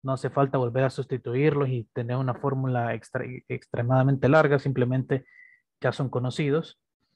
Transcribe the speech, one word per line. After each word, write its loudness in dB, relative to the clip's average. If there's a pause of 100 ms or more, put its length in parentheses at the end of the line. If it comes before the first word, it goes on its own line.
no -4
hace -4
falta 2
volver 0
a 2
sustituirlos 0
y -2 (100)
tener -4
una -2
fórmula -2
extra-, -8 (220)
extremadamente 0
larga, 6
simplemente -2 (540)
ya 0
son -4
conocidos. -2 (360)